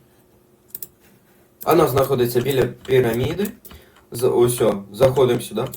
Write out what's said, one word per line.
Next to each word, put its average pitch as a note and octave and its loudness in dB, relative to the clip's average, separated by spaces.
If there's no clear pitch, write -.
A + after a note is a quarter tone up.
Вона D#3+ 4
знаходиться B2+ 0
біля C3 0
піраміди. C3 -2
З-, B2 -2
ось A#2+ 2
о, G2+ 0
заходимо B2+ 2
сюди. G#2+ -6